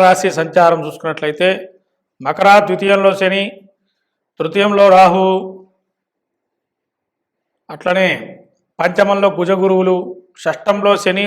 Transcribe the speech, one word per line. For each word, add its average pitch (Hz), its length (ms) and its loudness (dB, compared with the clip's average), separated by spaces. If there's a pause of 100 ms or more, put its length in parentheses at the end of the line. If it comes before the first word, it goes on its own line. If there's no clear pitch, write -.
రాశి 185 280 2
సంచారం 165 560 0
చూసుకున్నట్లయితే, 151 600 -6 (720)
మకర 156 280 0 (180)
ద్వితీయంలో 196 440 0 (100)
శని, 190 200 -2 (1000)
తృతీయంలో 202 480 0
రాహు, 185 360 6 (2500)
అట్లనే 180 400 -4 (680)
పంచమంలో 196 600 0
కుజగురువులు, 185 580 0 (480)
షష్టంలో 202 520 -2
శని, 190 300 -4